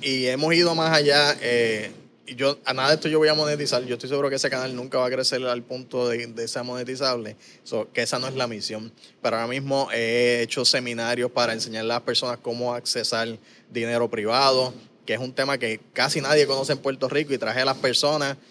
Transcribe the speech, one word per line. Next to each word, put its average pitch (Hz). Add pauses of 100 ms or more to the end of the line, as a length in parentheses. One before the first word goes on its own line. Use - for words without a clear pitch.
y 131
hemos 147
ido 170
más 160
allá. 143
Eh, 113 (380)
y 123
yo, 139
a 135
nada 131
de 156
esto 156
yo 156
voy 156
a 151
monetizar. 147
Yo 120
estoy 127
seguro 143
que 135
ese 135
canal 131
nunca 127
va 127
a 123
crecer 131
al 123
punto 123
de, 117
de 117
ser 123
monetizable. 123 (300)
So, 110
que 120
esa 123
no 131
es 131
la 127
misión. 110 (280)
Pero 113
ahora 117
mismo 135
he 117
hecho 120
seminarios 120
para 117
enseñarle 113
a 120
las 120
personas 123
cómo 120
accesar 113 (360)
dinero 117
privado, 127 (320)
que 113
es 113
un 127
tema 135
que 113 (140)
casi 143
nadie 147
conoce 135
en 135
Puerto 135
Rico, 143
y 127
traje 117
a 131
las 135
personas 139 (140)